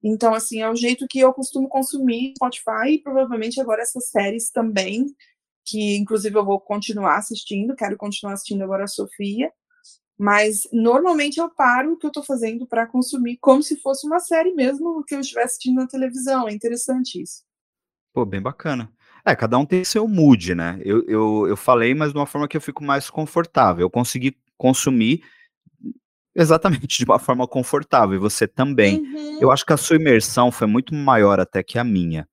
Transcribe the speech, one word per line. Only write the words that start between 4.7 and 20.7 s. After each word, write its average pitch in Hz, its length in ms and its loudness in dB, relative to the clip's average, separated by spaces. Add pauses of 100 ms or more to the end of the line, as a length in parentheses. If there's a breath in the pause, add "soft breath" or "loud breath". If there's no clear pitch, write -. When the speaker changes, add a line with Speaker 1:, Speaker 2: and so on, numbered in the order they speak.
Speaker 1:
que 208 300 -2
inclusive 208 420 -2
eu 208 60 2
vou 196 160 0
continuar 202 560 -2
assistindo, 208 580 -6
quero 208 220 -6
continuar 202 380 -8
assistindo 196 280 -6
agora 190 220 -4
a 202 40 -10
Sofia, 202 640 -6 (640 soft breath)
mas 208 460 2 (100)
normalmente 285 680 2
eu 339 100 -4
paro 262 440 2
o - 20 -6
que 320 100 -8
eu 294 60 -4
tô 294 100 -10
fazendo 233 420 -4
pra 233 220 -2
consumir 247 540 -4
como 269 200 6
se 302 200 -4
fosse 269 260 -4
uma 320 140 0
série 349 340 0
mesmo 294 500 -2
que 285 120 -8
eu 277 40 -6
estivesse 240 260 -4
assistindo 254 300 -2
na 254 120 -2
televisão. 262 600 -4
É 208 40 -6
interessante 240 680 -4
isso. - 220 -14 (720)
Speaker 2:
Pô, 127 100 0
bem 98 160 -6
bacana. 123 500 -6 (340 soft breath)
É, 143 120 4
cada 117 220 0
um 143 80 2
tem 185 180 0
seu 220 240 -2
mood, 131 460 6
né? 85 280 -4